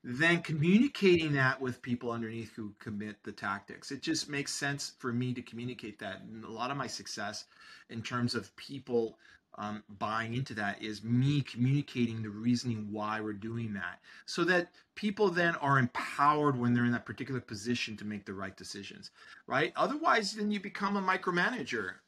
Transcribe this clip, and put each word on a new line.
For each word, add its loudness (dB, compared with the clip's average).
then 4
communicating 4
that 4
with -4
people -4
underneath -6
who -8
commit -8
the -10
tactics. -8
It -8
just -2
makes -4
sense -4
for -4
me 0
to -6
communicate -10
that. -8
And -14
a -12
lot -4
of -4
my -4
success -8
in -8
terms 0
of -6
people, -2
um, -6
buying -2
into -4
that -2
is -6
me 4
communicating 0
the -6
reasoning 0
why -2
we're -4
doing -6
that, -6
so 0
that 4
people 2
then 4
are 4
empowered 4
when 4
they're 6
in 6
that -2
particular -6
position -4
to -10
make -6
the -8
right -8
decisions, -14
right? 2
Otherwise, 2
then 0
you 0
become -2
a 2
micromanager 0